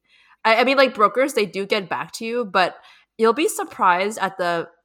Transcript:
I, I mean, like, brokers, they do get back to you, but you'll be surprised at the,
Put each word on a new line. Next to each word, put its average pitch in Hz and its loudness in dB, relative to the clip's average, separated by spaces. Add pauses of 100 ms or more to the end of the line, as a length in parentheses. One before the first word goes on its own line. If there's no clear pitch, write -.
(460)
I, 220 4
I 247 4
mean, 269 2
like, 269 4
brokers, 214 2
they 208 0
do 190 -8
get 202 -4
back 135 -8
to - -12
you, 233 -4
but 185 -2 (400)
you'll 226 2
be 311 0
surprised 208 0
at 190 -6
the, 170 -4 (160)